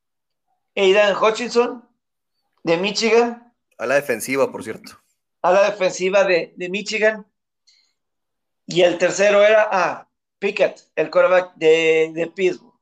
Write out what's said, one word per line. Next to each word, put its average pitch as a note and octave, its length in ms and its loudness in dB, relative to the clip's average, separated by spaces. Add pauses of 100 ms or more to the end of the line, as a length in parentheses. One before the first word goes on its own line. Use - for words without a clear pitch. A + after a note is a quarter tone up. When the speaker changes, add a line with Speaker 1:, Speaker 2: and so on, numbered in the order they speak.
(760)
Speaker 1:
Aidan G3 480 2
Hutchinson, A#3 640 -2 (760)
de E3 160 0
Michigan. A3 720 -2 (240)
Speaker 2:
A A2 80 -10
la C3 120 0
defensiva, C3 540 -2
por G#2 140 -14
cierto. - 340 -16 (440)
Speaker 1:
A F3 100 2
la G3 180 2
defensiva F#3 540 0
de, F3+ 320 -2
de F3+ 140 -10
Michigan. G#3+ 560 -4 (1400)
Y E3 160 -4
el F3 160 2
tercero G3 460 2
era, G#3+ 280 4
ah, E3 380 -4 (300)
Pickett, G3+ 420 -2 (160)
el D#3 140 -4
quarterback F3+ 460 2
de, D#3+ 580 2
de E3 140 -6
Pittsburgh. F3 540 -6